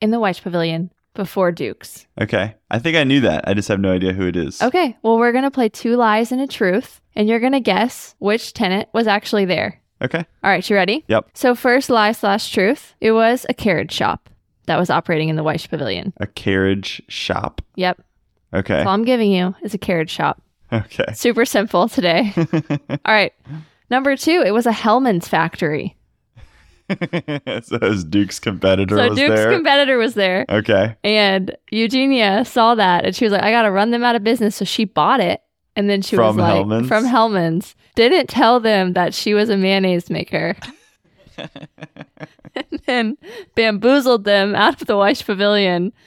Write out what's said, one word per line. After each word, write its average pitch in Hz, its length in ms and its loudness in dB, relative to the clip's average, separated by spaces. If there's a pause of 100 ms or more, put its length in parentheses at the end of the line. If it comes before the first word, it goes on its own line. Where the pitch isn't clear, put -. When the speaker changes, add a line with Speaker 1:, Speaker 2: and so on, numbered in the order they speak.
Speaker 1:
in 214 100 0
the 226 80 0
Weish 196 240 -2
Pavilion 170 480 -4 (240)
before 185 380 -2
Duke's. - 540 -10 (140)
Speaker 2:
Okay. 107 340 -2 (180)
I 110 80 0
think 160 160 0
I 151 80 4
knew 135 160 4
that. 90 280 0
I 98 60 2
just 101 140 -4
have 104 120 0
no 95 120 0
idea 92 200 0
who 95 140 -2
it 90 80 -2
is. 82 280 -4
Speaker 1:
Okay. 262 400 0
Well, 226 140 2
we're 240 140 2
gonna 262 200 0
play 254 180 0
two 226 260 -4
lies 233 380 2
and 254 80 -2
a 277 80 -4
truth, 208 520 -2 (140)
and 214 140 0
you're 233 100 2
gonna 262 220 0
guess 220 580 -2
which 208 340 -2
tenant 190 400 -2
was 233 140 0
actually 208 380 0
there. 160 360 -2 (220)
Speaker 2:
Okay. 165 240 -4 (160)
Speaker 1:
All 196 80 2
right. 180 180 0
You 208 60 2
ready? 202 320 0
Speaker 2:
Yep. - 280 0
Speaker 1:
So 247 200 2
first 254 340 0
lie 214 220 2
slash 214 400 -2
truth, - 500 -2
it 220 120 2
was 226 360 2
a 247 60 -2
carriage 170 380 -2
shop - 360 -4 (380)
that 156 140 -2
was 175 100 -2
operating 156 380 -2
in 160 80 -2
the 156 80 -4
Weish 156 240 -4
Pavilion. 131 500 -6
Speaker 2:
A 101 80 -6
carriage 95 800 -2
shop? - 560 -6 (140)
Speaker 1:
Yep. 180 260 -2 (520)
Speaker 2:
Okay. 95 200 -2
Speaker 1:
That's 73 140 2
all 190 60 2
I'm 220 100 0
giving 233 260 2
you 185 320 0
is 208 100 -8
a 190 60 -6
carriage 170 320 -4
shop. 147 320 -4 (300)
Speaker 2:
Okay. - 420 -4
Speaker 1:
Super 226 300 0
simple 208 440 0
today. 190 460 0
Speaker 2:
<laughs> - 20 -4
Speaker 1:
All 151 720 -2
right. 208 260 2 (560)
Number 269 280 0
two, 320 280 2
it 185 80 2
was 233 140 2
a 233 60 2
Hellman's 220 560 0
factory. 160 720 -4
Speaker 2:
<laughs> - 60 -20 (840)
So 147 880 -6
it 117 60 -4
was 101 220 0
Duke's 95 340 0
competitor 95 580 0
Speaker 1:
So 240 120 4
Speaker 2:
was 214 100 -2
Speaker 1:
Duke's 285 220 2
Speaker 2:
there? - 120 4
Speaker 1:
competitor 285 460 2
was 233 160 0
there. 190 340 0
Speaker 2:
Okay. 113 540 2
Speaker 1:
And 202 540 0 (140)
Eugenia 233 760 2
saw 233 320 2
that, 185 280 2
and 185 100 -2
she 247 100 -2
was 214 80 2
like, 202 100 0
"I 208 80 2
gotta 226 220 2
run 202 180 2
them 240 140 0
out 240 120 2
of 226 60 -2
business." 220 340 0
So - 80 -4
she 220 200 -2
bought 214 360 2
it. 185 200 0 (340)
And 202 160 0
then 196 100 0
she 196 160 -6
Speaker 2:
From 110 200 4
Speaker 1:
was 104 80 0
like, 101 100 2
Speaker 2:
Hellman's? 107 340 0
Speaker 1:
"From 220 160 0
Hellman's." 208 680 0 (220)
Didn't 262 320 2
tell 240 320 4
them 202 320 2
that 180 220 0
she - 200 -2
was 214 160 2
a 202 60 0
mayonnaise 190 540 0
maker. 165 500 -4
<laughs> - 60 -16 (1900)
And 294 320 -10
then 247 320 -2 (360)
bamboozled 226 680 2
them 202 300 2
out 214 260 2
of - 60 -12
the 233 80 0
Weish 202 300 2
Pavilion 196 680 0 (140)